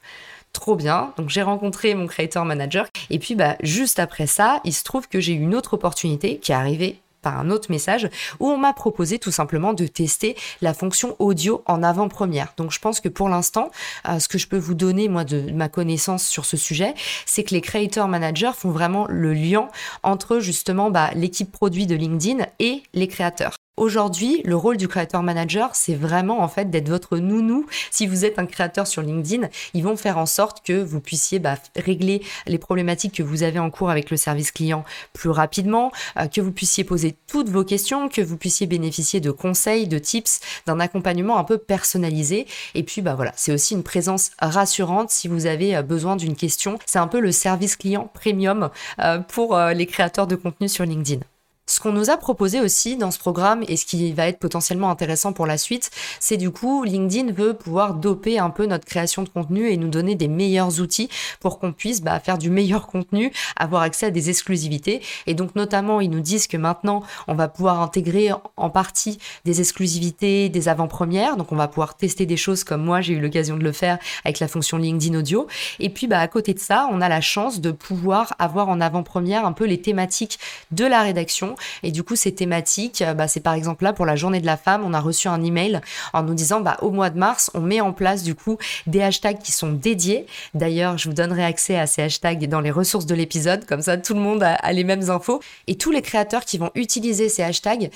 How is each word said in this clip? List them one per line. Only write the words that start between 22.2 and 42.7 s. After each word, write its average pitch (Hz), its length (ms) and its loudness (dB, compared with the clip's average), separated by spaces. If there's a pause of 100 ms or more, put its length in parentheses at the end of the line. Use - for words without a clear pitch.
et 254 240 0 (100)
les 185 140 0
créateurs. - 480 -4 (220)
Aujourd'hui, 214 680 2
le 170 100 2
rôle 220 220 2
du 190 100 0
creator 175 340 -2
manager, 175 540 0
c'est - 200 0
vraiment 180 440 0
en 175 80 2
fait 196 220 -2
d'être 156 180 0
votre 170 300 0
nounou. 226 480 2 (260)
Si 214 160 0
vous 185 160 0
êtes 208 160 0
un 180 60 0
créateur 180 420 -2
sur 165 140 -4
LinkedIn, 160 480 -2 (240)
ils 170 100 0
vont 208 140 0
faire 190 200 0
en 160 80 2
sorte 208 400 0
que 185 160 2
vous 156 200 -4
puissiez, - 380 -2
bah, 143 180 0 (180)
régler 185 460 0 (260)
les 170 100 2
problématiques 175 580 -2
que 170 80 -2
vous 156 200 -2
avez 165 160 2
en 165 100 0
cours 180 200 -2
avec 151 220 0
le 160 40 0
service 147 380 0
client 160 320 -2 (260)
plus - 180 -2
rapidement, 202 640 2 (260)
euh, 156 100 0
que 214 120 -2
vous 190 140 0
puissiez 190 320 0
poser 160 320 0 (100)
toutes 277 220 0
vos 190 160 2
questions, 277 420 0
que 269 140 0
vous 165 160 -2
puissiez 185 280 0
bénéficier 165 540 0
de 147 120 0
conseils, 190 580 0
de 156 100 0
tips, - 400 -2 (260)
d'un 165 140 0
accompagnement 180 580 0
un - 60 2
peu 226 140 2
personnalisé. 180 920 0 (280)